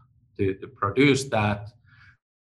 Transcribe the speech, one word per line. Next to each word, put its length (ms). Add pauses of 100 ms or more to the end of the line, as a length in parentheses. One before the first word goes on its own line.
(380)
to, 180
to 120
produce 640
that, 400 (800)